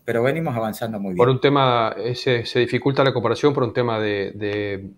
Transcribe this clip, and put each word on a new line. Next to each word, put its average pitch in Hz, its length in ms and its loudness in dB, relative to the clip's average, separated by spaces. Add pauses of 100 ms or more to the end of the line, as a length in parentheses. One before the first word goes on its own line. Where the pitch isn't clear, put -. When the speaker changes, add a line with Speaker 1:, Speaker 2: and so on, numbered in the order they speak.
Speaker 1:
pero 117 180 0
venimos 147 340 -2
avanzando 110 420 -4
muy 98 120 -6
bien. 90 80 -4
Speaker 2:
¿Por 123 100 6
un 131 120 2
tema, 127 560 2
ese, 120 480 -2
se - 140 -4
dificulta 127 460 2
la 135 80 2
cooperación 117 420 2
por 139 80 0
un 110 100 -2
tema 117 280 0
de... 104 340 -2
de, 101 640 -4